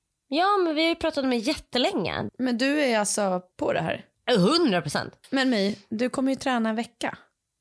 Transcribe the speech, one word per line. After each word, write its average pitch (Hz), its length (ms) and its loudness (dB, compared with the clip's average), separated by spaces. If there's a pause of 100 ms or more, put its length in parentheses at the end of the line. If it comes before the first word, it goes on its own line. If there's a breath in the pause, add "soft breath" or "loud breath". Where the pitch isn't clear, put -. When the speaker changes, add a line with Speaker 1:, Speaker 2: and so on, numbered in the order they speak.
(280)
Speaker 1:
Ja, 370 300 2
men 339 180 2
vi 302 60 2
har 330 80 4
ju 330 60 2
pratat 320 280 -2
om 262 60 2
det 254 60 2
jättelänge. 240 920 -2 (100)
Speaker 2:
Men 247 180 0
du 277 240 2
är 240 180 2
alltså 196 420 0 (180)
på - 140 0
det 165 80 -2
här? - 240 -4 (320)
Speaker 1:
Hundra 214 440 4
procent. 147 320 -6 (160)
Speaker 2:
Men 262 200 0
My, 202 260 0 (140)
du 233 200 -2
kommer 262 220 -2
ju 262 40 -2
träna 240 340 -2
en 220 60 -2
vecka. - 420 -6 (440)